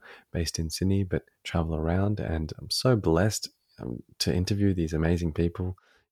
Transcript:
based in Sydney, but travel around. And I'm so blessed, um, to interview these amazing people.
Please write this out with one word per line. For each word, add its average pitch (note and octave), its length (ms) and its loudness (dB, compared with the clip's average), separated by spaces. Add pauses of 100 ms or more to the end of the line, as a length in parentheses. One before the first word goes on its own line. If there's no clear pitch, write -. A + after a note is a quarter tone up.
(300)
based E2 300 -4
in D#2+ 100 -4
Sydney, G2 320 0
but F2+ 220 -2 (180)
travel E2 320 0
around. F#2 460 0
And D#2 400 -4
I'm - 100 -14
so - 240 2
blessed, F#2+ 540 2 (320)
um, A#1+ 240 -8 (160)
to - 120 0
interview G2 400 2
these E2+ 200 -2
amazing E2 400 2
people. F2 440 -2 (360)